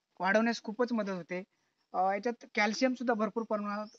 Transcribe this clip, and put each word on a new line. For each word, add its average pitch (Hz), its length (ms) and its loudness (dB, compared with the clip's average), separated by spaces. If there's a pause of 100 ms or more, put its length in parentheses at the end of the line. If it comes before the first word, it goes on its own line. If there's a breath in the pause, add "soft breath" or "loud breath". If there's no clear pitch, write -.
(200)
वाढवण्यास 220 420 4
खूपच 240 300 -2
मदत 208 180 0
होते. 180 320 -6 (500)
अ, 185 60 -2
याच्यात 196 560 0
calcium 220 400 2
सुद्धा 240 200 0
भरपूर 214 280 0
प्रमाणात 208 440 -4 (120)